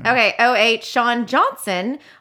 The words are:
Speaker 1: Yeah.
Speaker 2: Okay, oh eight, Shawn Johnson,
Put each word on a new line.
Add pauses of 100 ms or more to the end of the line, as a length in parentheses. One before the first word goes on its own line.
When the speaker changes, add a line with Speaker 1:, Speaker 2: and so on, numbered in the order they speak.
Speaker 1:
Yeah.
Speaker 2:
Okay,
oh
eight,
Shawn
Johnson, (220)